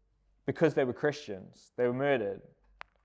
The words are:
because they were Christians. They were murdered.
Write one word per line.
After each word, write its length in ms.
because 300
they 100
were 80
Christians. 840
They 100
were 80
murdered. 480